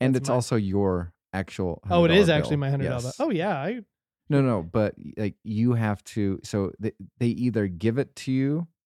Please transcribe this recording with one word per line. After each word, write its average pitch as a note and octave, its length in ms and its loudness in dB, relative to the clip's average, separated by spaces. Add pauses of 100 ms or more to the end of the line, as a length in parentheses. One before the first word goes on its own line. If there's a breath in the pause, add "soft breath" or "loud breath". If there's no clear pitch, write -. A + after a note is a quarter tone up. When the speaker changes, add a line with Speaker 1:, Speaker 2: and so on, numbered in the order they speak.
Speaker 1:
And C3 140 2
Speaker 2:
"That's B2+ 60 2
Speaker 1:
it's C3+ 80 -8
Speaker 2:
my" A#2+ 60 2
Speaker 1:
also B2 220 0
your F#2+ 560 0 (200)
actual F#2 480 -4 (100)
Speaker 2:
Oh, F3 140 6
it E3 60 6
is F#3 180 6
Speaker 1:
hundred E3 40 6
dollar - 60 -
Speaker 2:
actually - 180 0
Speaker 1:
bill. - 0 -
Speaker 2:
my C#3 140 0
hundred C#3 180 -2
dollar B2 140 -4
bill. B2+ 120 -6
Speaker 1:
Yes. - 40 -20
Speaker 2:
Oh, E4 120 -2
yeah, F3+ 260 -2
I G3 240 -6 (500)
Speaker 1:
No, C#3+ 120 4
no, A#2 200 2
but, G#2 320 0 (220)
like, G#2 260 -4
you A2 300 0
have A2 320 0
to, G2 400 -2
so G2 340 -2
they, G#2+ 140 -4 (260)
they A#2+ 100 0
either A2+ 380 0
give F#2+ 320 -2
it - 180 -4
to - 160 -6
you C#3+ 360 -2 (180)